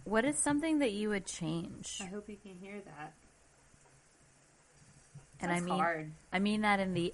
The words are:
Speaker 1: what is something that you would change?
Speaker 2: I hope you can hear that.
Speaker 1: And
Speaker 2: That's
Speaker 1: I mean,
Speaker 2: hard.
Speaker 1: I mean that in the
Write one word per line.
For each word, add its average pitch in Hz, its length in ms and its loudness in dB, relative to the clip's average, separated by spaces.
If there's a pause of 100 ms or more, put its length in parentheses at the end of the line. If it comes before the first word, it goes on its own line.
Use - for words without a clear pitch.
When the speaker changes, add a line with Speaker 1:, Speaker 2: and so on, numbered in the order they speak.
Speaker 1:
what 220 200 4
is 294 140 2
something 294 400 4
that 254 140 4
you 208 180 0
would 196 160 0
change? - 760 -6
Speaker 2:
I 190 40 -8
hope 202 220 -10
you 208 140 -14
can 190 120 -16
hear 196 320 -12
that. 151 260 -12 (2250)
Speaker 1:
And 180 100 0
Speaker 2:
That's 175 100 2
Speaker 1:
I 175 40 -2
mean, 180 140 0
Speaker 2:
hard. 160 340 0 (200)
Speaker 1:
I 185 60 2
mean 208 240 2
that 202 180 4
in 185 140 0
the 175 200 0